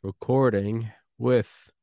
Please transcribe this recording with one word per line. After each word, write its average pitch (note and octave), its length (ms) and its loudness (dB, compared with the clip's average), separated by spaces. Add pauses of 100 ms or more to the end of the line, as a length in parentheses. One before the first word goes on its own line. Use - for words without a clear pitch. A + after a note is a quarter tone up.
recording A2 880 0 (280)
with A#2+ 320 0 (320)